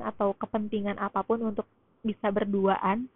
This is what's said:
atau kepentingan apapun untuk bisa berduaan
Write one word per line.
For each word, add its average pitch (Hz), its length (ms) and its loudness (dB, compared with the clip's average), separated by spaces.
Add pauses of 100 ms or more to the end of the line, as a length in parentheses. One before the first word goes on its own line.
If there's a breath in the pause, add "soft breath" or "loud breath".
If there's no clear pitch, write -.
atau 202 320 0
kepentingan 208 640 -4
apapun 208 420 0
untuk 214 220 -2 (400)
bisa 214 240 -2
berduaan 202 880 2